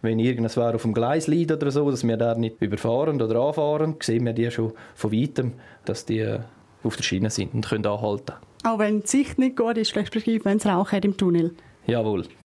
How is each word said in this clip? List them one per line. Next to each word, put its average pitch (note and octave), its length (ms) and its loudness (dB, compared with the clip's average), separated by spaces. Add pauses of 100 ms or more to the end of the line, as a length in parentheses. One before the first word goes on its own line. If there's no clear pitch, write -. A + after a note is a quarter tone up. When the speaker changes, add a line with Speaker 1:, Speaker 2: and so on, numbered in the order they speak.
Speaker 1:
wenn A2+ 160 2
irgendwas A#2 400 2
auf A#2 240 0
dem A2+ 100 0
Gleis C3+ 340 0
liegt E3+ 240 2
oder C#3 200 0
so, C#3+ 200 2
dass B2 160 -2
wir A2+ 120 2
da A#2 160 2
nicht A2+ 260 -2
überfahren A#2+ 640 0
oder A2+ 180 2
anfahren, D3+ 600 0
sehen A#2 260 0
wir A#2 80 -2
die A#2 160 0
schon A2+ 240 -4 (200)
von - 160 -2
Weitem, A#2+ 440 0 (320)
dass A2 180 -6
die, A2+ 140 -2
äh, A2 220 -2 (440)
auf A2 120 -2
der - 60 -8
Schiene G2+ 280 0
sind - 240 -4
und A2+ 120 -2
können G#2+ 200 0
anhalten. G#2 480 -2 (300)
Speaker 2:
Auch A3+ 140 0
wenn G#3+ 220 2
die G#3 60 -6
Sicht C4+ 320 2
nicht C4 180 2
gut A#3 220 0
ist, A3 180 0
respektive A3 480 -2
wenn G3+ 140 4
es - 80 0
Rauch F#3+ 260 2
hat G3+ 140 2
im G3 100 0
Tunnel. E3+ 380 2 (320)
Speaker 1:
Jawohl. G#2+ 400 0 (180)